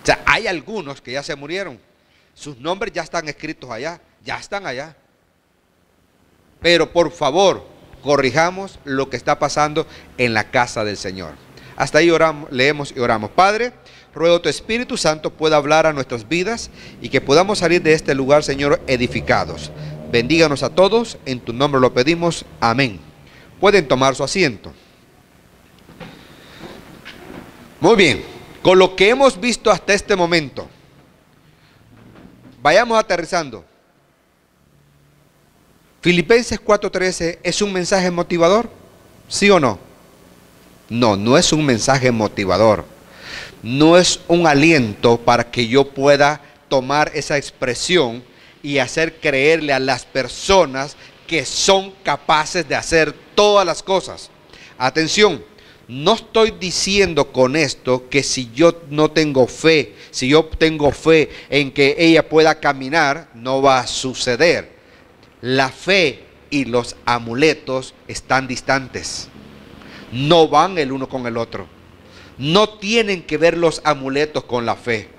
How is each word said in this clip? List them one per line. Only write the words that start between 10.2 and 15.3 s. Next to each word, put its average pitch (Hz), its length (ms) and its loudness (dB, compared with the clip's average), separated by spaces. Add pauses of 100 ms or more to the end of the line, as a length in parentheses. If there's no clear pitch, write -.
la 107 120 0
casa 123 380 -2
del 104 140 -6
Señor. 92 360 -12 (420)
Hasta 143 240 0
ahí 170 100 4
oramos, 156 420 0
leemos 143 440 0
y 131 40 -10
oramos. 113 320 -2
Padre, 214 420 2 (400)
ruego 170 280 2
tu 165 80 -2
Espíritu 240 480 -6
Santo 156 320 -2
pueda 156 280 0